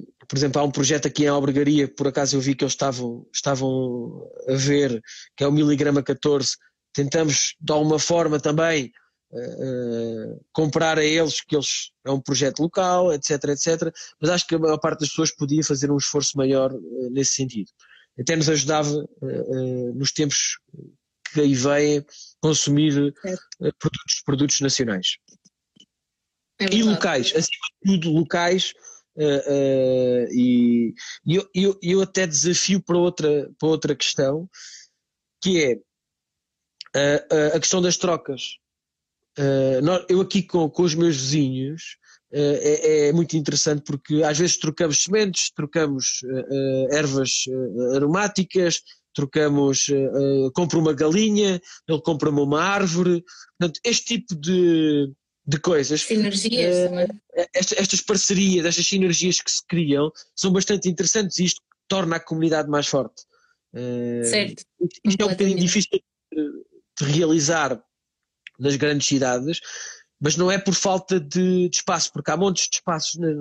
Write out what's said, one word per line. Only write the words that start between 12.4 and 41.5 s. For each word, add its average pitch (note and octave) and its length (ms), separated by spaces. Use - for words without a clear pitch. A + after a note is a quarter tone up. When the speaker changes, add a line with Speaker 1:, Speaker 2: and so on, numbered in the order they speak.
Speaker 1:
local, F3+ 520
et C#3+ 140
cetera, C#3+ 260
et C#3+ 60
cetera. E3 340
Mas D#3+ 100
acho F3+ 160
que - 80
a E3 40
maior D#3 200
parte D#3+ 220
das D3 100
pessoas D#3+ 240
podia D3+ 300
fazer C#3+ 260
um C#3+ 60
esforço C#3 400
maior, C3+ 360
eh, B2 380
nesse C3 240
sentido. B2 360
Até D#3+ 180
nos D#3 120
ajudava, D3+ 420
eh, C3+ 40
eh, B2+ 680
nos C3+ 180
tempos - 460
que D3+ 80
aí C#3 140
vêm, C#3+ 500
consumir, C#3+ 720
Speaker 2:
Certo. F#3 200
Speaker 1:
eh, - 160
produtos, - 460
produtos C#3 360
nacionais. A#2 560
Speaker 2:
É G3+ 40
Speaker 1:
E F#3+ 40
Speaker 2:
verdade. G#3+ 220
Speaker 1:
locais, D#3+ 360
acima - 300
de F#3+ 160
tudo E3 120
locais, F3 640
eh, C#3+ 300
eh, B2+ 840
e, A#2+ 640
e D#3 100
eu, G3 180
eu, F#3+ 280
eu F#3 200
até F#3+ 240
desafio E3+ 560
para F3 140
outra, D#3 600
para D#3 100
outra D#3 260
questão, D3+ 540
que F3+ 220
é, B2 80
eh, C#3+ 340
eh, D3+ 160
a D#3 40
questão F#3 220
das F3+ 140
trocas. D#3 600
Eh, C3+ 460
nó-, F3+ 260
eu F#3 120
aqui F#3+ 220
com, E3 260
com D#3+ 140
os E3+ 120
meus E3 220
vizinhos, C3+ 800